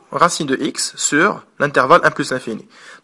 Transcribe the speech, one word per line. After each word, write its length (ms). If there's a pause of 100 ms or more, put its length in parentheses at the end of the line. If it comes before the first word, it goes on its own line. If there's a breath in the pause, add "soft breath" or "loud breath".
(120)
racine 340
de 100
x 400
sur 480 (160)
l'intervalle 440
un 80
plus 200
l'infini. 360 (360 loud breath)